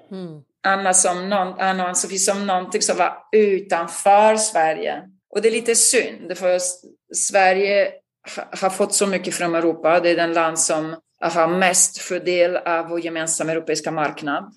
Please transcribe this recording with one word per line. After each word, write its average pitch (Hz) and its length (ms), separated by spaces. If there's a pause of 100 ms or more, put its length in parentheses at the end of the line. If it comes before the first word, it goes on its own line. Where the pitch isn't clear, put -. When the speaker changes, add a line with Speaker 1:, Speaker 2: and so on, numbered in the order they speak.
(120)
Speaker 1:
Mm. 175 300 (260)
Speaker 2:
Anna 196 260
som 180 360
nån-, 185 300
Anna 190 240
och 180 60
Ann-Sofie 185 300
som 202 280
någonting 185 340
som 185 160
var 175 160 (180)
utanför 202 1040
Sverige. 160 680 (280)
Och 208 120
det 214 80
är - 20
lite 233 240
synd, 175 600
för 180 180
s-, - 260 (340)
Sverige 196 720 (460)
ha-, - 100 (160)
har 190 80
fått 196 240
så 202 140
mycket 190 280
från 170 200
Europa. 165 440
Det 175 100
är 170 60
den 165 180
land 160 260
som 160 360 (240)
har 165 280
mest 180 500
fördel 180 600
av 165 300
vår 170 180
gemensamma 160 460
europeiska 160 400
marknad. 151 640